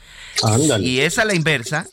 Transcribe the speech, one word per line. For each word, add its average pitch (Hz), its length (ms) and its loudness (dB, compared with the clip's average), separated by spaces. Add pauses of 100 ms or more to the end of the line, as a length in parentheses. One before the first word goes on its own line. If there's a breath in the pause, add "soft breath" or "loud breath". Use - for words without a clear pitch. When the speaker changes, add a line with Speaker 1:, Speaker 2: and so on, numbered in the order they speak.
(440 loud breath)
Speaker 1:
Ándale. 113 400 2
Speaker 2:
Si 127 180 0
es 165 160 0
a 226 80 2
la 214 80 0
inversa, 156 600 -2